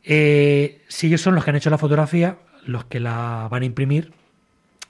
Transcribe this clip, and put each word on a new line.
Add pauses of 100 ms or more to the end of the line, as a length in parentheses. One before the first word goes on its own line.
Eh,
si
ellos
son
los
que
han
hecho
la
fotografía, (280)
los
que
la
van
a
imprimir, (760)